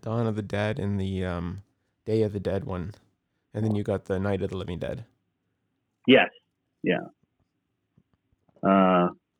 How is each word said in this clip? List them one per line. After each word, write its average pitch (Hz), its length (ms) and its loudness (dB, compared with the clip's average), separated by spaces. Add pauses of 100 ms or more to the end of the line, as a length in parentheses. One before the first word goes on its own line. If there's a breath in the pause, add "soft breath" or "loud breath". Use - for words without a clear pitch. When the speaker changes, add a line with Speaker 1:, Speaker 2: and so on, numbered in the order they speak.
Speaker 1:
Dawn 113 260 -2
of 107 80 -2
the 107 60 -2
Dead 104 360 -2
and 101 220 -2
the, 95 260 -2
um, 87 380 -6 (420)
Day 110 180 0
of 104 100 -2
the 104 80 -4
Dead 95 240 -4
one. 92 280 -6 (600)
And 107 120 -4
then 107 100 0
you 104 80 -2
got 98 220 -2
the 95 140 -2
Night 98 220 0
of 95 80 -2
the 95 80 -6
Living 90 220 -8
Dead. - 260 -8 (1000)
Speaker 2:
Yes. - 240 8 (540)
Yeah. 87 160 0 (1600)
Uh, 92 460 6 (300)